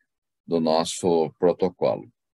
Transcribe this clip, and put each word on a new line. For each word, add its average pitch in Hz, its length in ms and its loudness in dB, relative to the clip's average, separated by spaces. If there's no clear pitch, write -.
do 85 140 -2
nosso 82 760 0
protocolo. 82 720 0